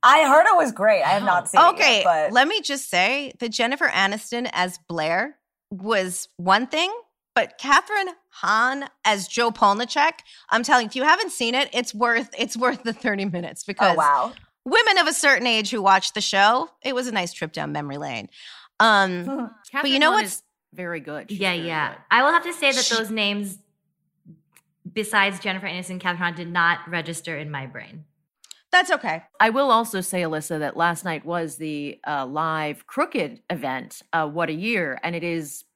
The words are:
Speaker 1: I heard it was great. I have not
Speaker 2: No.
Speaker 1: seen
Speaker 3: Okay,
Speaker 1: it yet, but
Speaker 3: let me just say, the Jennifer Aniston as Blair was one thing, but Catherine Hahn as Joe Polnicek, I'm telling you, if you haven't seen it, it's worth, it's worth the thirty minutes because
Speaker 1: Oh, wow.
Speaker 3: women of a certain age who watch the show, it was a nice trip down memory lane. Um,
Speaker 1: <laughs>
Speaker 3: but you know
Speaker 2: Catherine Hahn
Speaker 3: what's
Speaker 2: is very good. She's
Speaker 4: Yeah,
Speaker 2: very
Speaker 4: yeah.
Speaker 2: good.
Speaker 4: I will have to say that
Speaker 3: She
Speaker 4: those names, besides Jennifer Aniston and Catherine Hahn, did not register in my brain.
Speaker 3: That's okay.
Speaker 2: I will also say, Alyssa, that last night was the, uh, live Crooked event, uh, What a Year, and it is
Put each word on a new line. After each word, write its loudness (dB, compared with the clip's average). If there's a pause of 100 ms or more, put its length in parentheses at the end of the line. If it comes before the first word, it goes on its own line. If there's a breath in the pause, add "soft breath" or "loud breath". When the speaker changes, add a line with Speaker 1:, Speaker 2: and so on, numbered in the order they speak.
Speaker 1:
I 8
heard 8
it 6
was 2
great. 2
I 2
have 2
not 2
Speaker 2:
No. -8 (140)
Speaker 1:
seen 8
Speaker 3:
Okay, 4
Speaker 1:
it 0
yet, -
but 4
Speaker 3:
let 4
me -2
just -6
say, 0
the -6
Jennifer -2
Aniston -2
as -2 (120)
Blair -2 (340)
was -4
one 2
thing, -2 (400)
but 0
Catherine 0 (200)
Hahn -2 (200)
as 0
Joe 0
Polnicek, 2 (380 soft breath)
I'm 2
telling 2
you, -10
if -12
you -2
haven't 2
seen -4
it, 0
it's -4
worth, 0
it's -4
worth -2
the -4
thirty -4
minutes -8
because 2
Speaker 1:
Oh, 2
wow. 2 (320)
Speaker 3:
women 4
of 4
a -2
certain 2
age 0
who -4
watch 4
the -4
show, 2 (140)
it -4
was -4
a -6
nice -4
trip -10
down -8
memory -8
lane. -10 (520 loud breath)
Um, 2 (140)
Speaker 1:
<laughs> -20
Speaker 3:
but -2
you 2
know 6
Speaker 2:
Catherine 4
Hahn -
Speaker 3:
what's 0
Speaker 2:
is -14 (300)
very -8
good. -12
She's -8
Speaker 4:
Yeah, 0
Speaker 2:
very -6
Speaker 4:
yeah. -4
Speaker 2:
good. -16 (140)
Speaker 4:
I 4
will 4
have 2
to -8
say 0
that -2
Speaker 3:
She -2
Speaker 4:
those -2
names, -4 (1300)
besides 0
Jennifer -6
Aniston -8
and -10
Catherine -4
Hahn, -2
did -10
not 2 (100)
register -6
in -10
my -8
brain. -18 (680 soft breath)
Speaker 3:
That's 4
okay. -2 (180)
Speaker 2:
I 4
will 2
also 2
say, -4
Alyssa, -4
that -4
last 0
night -6
was -6
the, -10
uh, -4
live -4
Crooked -4 (120)
event, -8 (120)
uh, 0
What -4
a -6
Year, -4
and -6
it -6
is -6 (120)